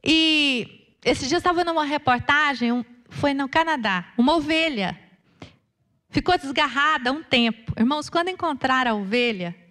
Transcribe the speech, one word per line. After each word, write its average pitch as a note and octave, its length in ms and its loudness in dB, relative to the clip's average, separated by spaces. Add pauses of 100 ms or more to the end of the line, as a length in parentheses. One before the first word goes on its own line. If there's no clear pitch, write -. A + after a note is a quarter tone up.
E D4+ 1000 0
esses B3+ 240 -2
dias C4+ 40 0
eu F4 60 2
estava F4+ 240 0
numa E4 220 0
reportagem, C#4 880 0
um, B3 100 -2 (280)
foi C#4+ 240 0
no C#4 140 -4
Canadá, C4 680 -2
uma C#4 200 4
ovelha D4+ 640 -2 (1080)
ficou F4+ 300 2
desgarrada C#4 760 0
um D#4 100 -6
tempo. A#3 540 0
Irmãos, C#4 320 0
quando F4 200 -2
encontraram C4 640 0
a - 20 2
ovelha G3+ 600 -2 (160)